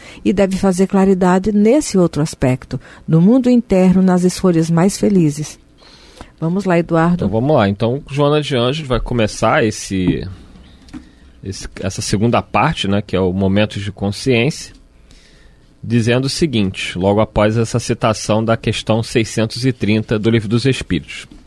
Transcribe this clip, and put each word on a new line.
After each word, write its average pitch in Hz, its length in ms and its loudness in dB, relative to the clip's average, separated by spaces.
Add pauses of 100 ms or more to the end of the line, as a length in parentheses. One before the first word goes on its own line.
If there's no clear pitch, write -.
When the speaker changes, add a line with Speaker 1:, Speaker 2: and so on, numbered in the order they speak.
(240)
Speaker 1:
e 220 80 2
deve 190 260 0
fazer 190 300 2
claridade 190 640 2
nesse 214 460 2
outro 170 240 2
aspecto, 127 580 -2 (280)
no 160 120 4
mundo 240 300 4
interno, 185 520 4
nas 180 220 2
escolhas 175 460 0
mais 170 280 2
felizes. 160 640 0 (800)
Vamos 175 240 -2
lá, 180 160 -2
Eduardo. 165 360 0
Speaker 2:
Então, 175 140 -4
vamos 123 260 0
lá. 110 120 4
Então, 113 420 -2
Joana 143 320 0
de 143 140 -4
Anjos 131 320 -2
vai 123 120 -2
começar 120 640 0
esse, 92 600 -2 (1200)
esse, - 240 -12 (140)
essa 101 200 -6
segunda 110 400 0
parte, 110 460 -2
né, 101 140 0
que - 140 -8
é 92 40 2
o 92 140 0
Momentos 98 480 0
de 101 100 -8
Consciência, 117 800 -2 (1120)
dizendo 117 420 0
o 139 40 -4
seguinte, 110 680 -2
logo 101 220 2
após 110 380 0
essa 117 220 -2
citação 113 640 -2
da 113 120 2
questão 113 480 -2
seiscentos 113 640 -2
e 131 80 2
trinta 107 440 -2
do 107 120 0
Livro 110 180 0
dos 117 180 0
Espíritos. - 640 -4 (200)